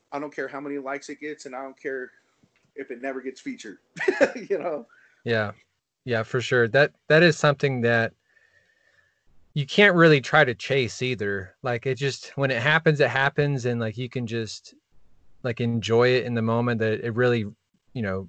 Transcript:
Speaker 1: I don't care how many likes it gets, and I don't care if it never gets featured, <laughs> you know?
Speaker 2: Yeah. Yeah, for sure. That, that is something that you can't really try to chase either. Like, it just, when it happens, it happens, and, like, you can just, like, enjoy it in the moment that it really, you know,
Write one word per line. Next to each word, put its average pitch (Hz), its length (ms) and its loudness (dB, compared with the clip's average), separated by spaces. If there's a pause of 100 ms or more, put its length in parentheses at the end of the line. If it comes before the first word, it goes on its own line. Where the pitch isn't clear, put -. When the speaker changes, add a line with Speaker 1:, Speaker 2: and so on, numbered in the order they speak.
(120)
Speaker 1:
I 143 60 -8
don't 147 160 -10
care 135 140 -8
how 139 120 -12
many 143 180 -8
likes 139 300 -10
it 147 120 -16
gets, 147 260 -14
and 131 80 -14
I 131 80 -12
don't 135 180 -16
care 135 320 -10 (640)
if 139 140 -14
it 123 120 -12
never 131 180 -8
gets 131 200 -12
featured, 113 380 -14 (300)
<laughs> 339 280 0 (120)
you 190 100 -2
know? 143 280 -8 (380)
Speaker 2:
Yeah. 110 280 -2 (520)
Yeah, 113 180 -2
for 123 180 -2
sure. 117 280 2
That, 139 240 4 (160)
that 156 140 6
is 170 140 6
something 139 460 0
that 117 300 2 (1400)
you 143 120 -4
can't 202 280 6
really 160 260 8
try 151 240 4
to 123 100 0
chase 127 480 -2
either. 101 600 -4
Like, 120 240 -4
it 131 100 -2
just, 131 400 -6
when 135 140 0
it 120 120 -2
happens, 151 380 2
it 123 100 4
happens, 139 560 0
and, 120 140 -2
like, 110 160 -4
you 123 120 -8
can 123 180 -6
just, 113 480 -10 (680)
like, 120 180 -6
enjoy 117 500 2
it 127 140 2
in 120 100 -6
the 113 80 -2
moment 117 380 0
that 110 240 -2
it 117 100 -6
really, 120 300 2 (480)
you 120 100 -6
know, 95 260 -4